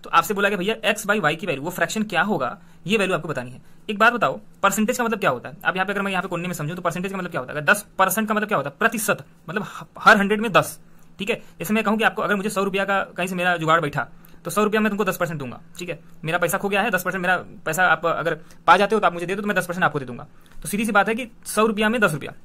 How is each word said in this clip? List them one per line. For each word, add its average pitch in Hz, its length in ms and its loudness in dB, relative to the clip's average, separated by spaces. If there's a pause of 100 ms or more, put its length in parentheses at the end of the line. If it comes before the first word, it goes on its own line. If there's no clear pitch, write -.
तो - 60 -16
आपसे 165 240 2
बोला 202 160 2
कि 208 60 -2
भैया, 202 380 -2
x 202 140 -6
by 202 140 2
y 156 140 2
की 185 120 -8
value, 135 160 -4
वो 175 60 -4
fraction 175 340 -2
क्या 175 180 0
होगा, 165 400 -2 (260)
ये 214 100 2
value 185 180 0
आपको 147 120 -6
बतानी 123 240 -6
है। 127 100 -18 (280)
एक 208 100 -4
बात 226 140 6
बताओ, 156 260 0 (240)
percentage 208 340 2
का 247 60 0
मतलब 220 160 -2
क्या 185 100 2
होता 123 200 -4
है? 143 160 -16
अब 165 100 0
यहाँ 185 100 0
पे 202 80 -4
अगर 196 80 -2
मैं 196 100 -2
यहाँ 180 100 -2
पे 180 60 -6
कोने 175 200 -6
में 175 80 -6
समझूं, 156 200 -6
तो 180 60 -10
percentage 180 300 -2
का 196 60 -8
मतलब 180 140 -6
क्या 160 100 -4
होता 127 120 -10
है? 147 60 -4
अगर 151 140 2
दस 208 140 -2 (100)
परसेंट 190 300 2
का 220 60 0
मतलब 208 140 0
क्या 208 100 0
होता 143 120 -2
है? - 100 -16
प्रतिशत, 220 460 0 (240)
मतलब - 140 -4
ह-, - 220 -12 (140)
हर 214 180 8
हंड्रेड 202 240 2
में 226 100 -2
दस, - 280 4 (400)
ठीक 196 100 -6
है? 220 60 0
जैसे - 380 -6
मैं 220 100 2
कहूँ 220 140 2
कि 220 60 2
आपको, 190 180 2
अगर 175 140 2
मुझे 196 140 -2
सौ 196 140 0
रुपया 196 220 0
का 196 180 2
कहीं - 240 -6
से 185 80 -4
मेरा 175 220 2
जुगाड़ 160 240 4
बैठा, 139 260 -2 (380)
तो 160 60 -6
सौ 208 120 4
रुपया 208 180 2
मैं 214 80 2
तुमको 202 160 0
दस 180 120 -2
परसेंट 165 220 -2
दूंगा, 123 220 -10 (180)
ठीक 180 100 -8
है? 151 100 -8 (260)
मेरा 165 120 -2
पैसा 196 200 0
खो 202 120 -2
गया 196 120 0
है, 202 100 0
दस 180 120 0
परसेंट 185 180 -4
मेरा 180 160 2
पैसा 156 500 -2
आप 165 180 2
अगर 160 340 0 (280)
पा 175 100 8
जाते 202 180 4
हो, 208 60 2
तो 185 60 4
आप 170 60 2
मुझे 175 120 -6
दे 185 100 -4
दो, 208 60 -6
तो 208 60 -4
मैं 202 100 2
दस 175 100 0
परसेंट 180 180 0
आपको 147 140 2
दे 135 60 -8
दूंगा। 123 220 -12 (340)
तो 156 80 -10
सीधी 214 160 0
सी 226 60 -2
बात 202 180 4
है 226 60 0
कि 254 120 -6 (180)
सौ 214 200 2
रुपया 214 240 0
में 240 120 0
दस 180 120 4
रुपया 123 200 -8 (120)